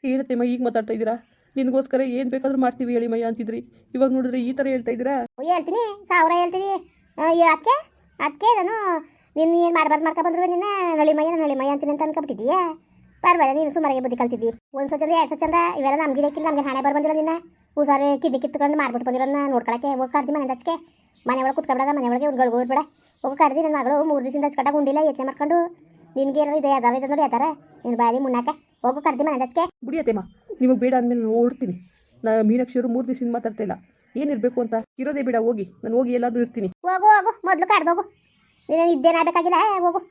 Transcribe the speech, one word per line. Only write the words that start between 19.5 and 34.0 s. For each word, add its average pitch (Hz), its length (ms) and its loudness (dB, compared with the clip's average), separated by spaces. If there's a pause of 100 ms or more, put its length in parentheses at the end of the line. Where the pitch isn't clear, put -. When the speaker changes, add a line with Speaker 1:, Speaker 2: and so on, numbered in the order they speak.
Speaker 2:
ನೋಡ್ಕೊಳಕ್ಕೆ 240 360 -2 (100)
ಹೋಗಿ 254 160 -4
ಕರ್ದಿ 285 200 -2
ಮನೆ 277 180 -4
ಹಚ್ಕೆ. 330 220 -4 (500)
ಮನೆ 254 180 0
ಒಳಗೆ 269 120 0
ಕುತ್ಕೊಬೇಡ, 269 420 -2
ಮನೆ 247 120 -2
ಒಳಗೆ 247 200 0
ಉಂಡ್ಗಳ್ಗೆ 247 260 2
ಹೋಗ್ಬೇಡ. 254 240 0 (440)
ಹೋಗಿ 277 160 -4
ಕರ್ದಿ 294 260 4
ನನ್ನ 302 120 0
ಮಗಳು 269 180 0 (140)
ಮೂರು 277 140 0
ದಿವಸದಿಂದ 285 240 -2
ಹಚ್ಕಟ್ಟಾಗ 285 320 -2
ಉಂಡಿಲ್ಲ, 285 280 0
ಯತ್ನೆ 269 200 -4
ಮಾಡ್ಕೊಂಡು. 294 280 0 (600)
ನಿನ್ಗೆ 277 240 0
ಏನಾದ್ರು 294 180 0
ಇದೆ, 277 140 2
ಯಾವ್ದಾರು 240 240 2
ಇದೆ 262 140 -4
ನೋಡಿ, 294 120 2
ಯಾವ್ದಾರ 247 220 0 (380)
ನಿನ್ 240 160 -2
ಬಾಯಲ್ಲಿ 233 260 2
ಮುನ್ನಾಕ 247 220 -2 (360)
ಹೋಗು 262 220 0
ಕರ್ದಿ 285 220 0
ಮನೆ 269 160 -2
ಹಚ್ಕೆ. 330 200 -2 (220)
Speaker 1:
ಬಿಡಿ 294 160 -4
ಅತ್ತೆಮ್ಮ, 214 200 -2 (380)
ನಿಮಗೆ 254 240 2
ಬೇಡ 254 160 2
ಅಂದ್ಮೇಲೆ 240 220 0
ನಾನು 220 180 0
ಓಡ್ತೀನಿ. 240 340 0 (520)
ನಾ 220 40 0 (200)
ಮೀನಾಕ್ಷಿ 247 300 0
ಅವರು 240 140 -2
ಮೂರು 254 140 -2
ದಿವಸದಿಂದ 254 280 -4
ಮಾತಾಡ್ತಾ 226 300 -6
ಇಲ್ಲ, - 80 -6 (400)